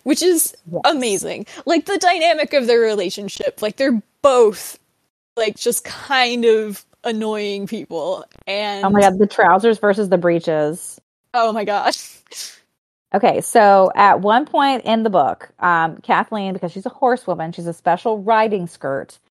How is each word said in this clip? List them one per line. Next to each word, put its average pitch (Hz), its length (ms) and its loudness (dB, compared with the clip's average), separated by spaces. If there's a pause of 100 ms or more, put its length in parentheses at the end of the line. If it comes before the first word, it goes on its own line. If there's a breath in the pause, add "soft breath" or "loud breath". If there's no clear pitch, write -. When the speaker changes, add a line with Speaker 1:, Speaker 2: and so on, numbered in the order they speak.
Speaker 1:
which 302 180 0
is 339 340 0 (160)
Speaker 2:
Yes. 170 140 -6
Speaker 1:
amazing. 254 580 -2 (220 loud breath)
Like, 320 180 0
the 403 140 -4
dynamic 330 560 0
of 262 120 2
their 233 140 4
relationship, 208 800 -4
like, 214 160 -6
they're 269 260 0 (200)
both, 233 560 2 (580)
like, 214 200 -4
just - 280 -4
kind 247 640 -2
of 220 360 0 (220)
annoying 214 640 -6
people. 170 580 -8 (220)
And 202 400 -4
Speaker 2:
Oh 196 40 2
my 202 120 4
God, 190 160 4
the 208 80 4
trousers 208 520 4
versus 208 300 0
the 185 100 2
breeches. 165 800 -2 (360)
Speaker 1:
Oh 220 180 0
my 214 120 -4
gosh. 202 520 -4 (960 loud breath)
Speaker 2:
Okay, 196 280 2
so 202 560 6
at 196 240 6
one 220 260 2
point 277 380 0
in 226 180 0
the 220 80 0
book, 165 480 0
um, 165 380 0
Kathleen, 190 560 -2
because 180 180 -8
she's 190 160 -12
a 247 40 -8
horsewoman, 170 600 -2
she's 175 160 -12
a 170 60 -6
special 185 500 -2
riding 214 460 0
skirt - 500 -8 (120)